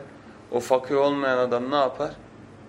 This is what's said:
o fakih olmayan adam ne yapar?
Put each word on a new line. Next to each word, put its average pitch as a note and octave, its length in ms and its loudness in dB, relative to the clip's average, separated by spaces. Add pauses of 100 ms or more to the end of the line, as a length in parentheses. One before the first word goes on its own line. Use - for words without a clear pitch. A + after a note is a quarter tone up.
(520)
o A#2+ 80 -2
fakih B2+ 380 0
olmayan C#3 400 2
adam B2 340 0
ne D3 40 0
yapar? C#3+ 360 0 (580)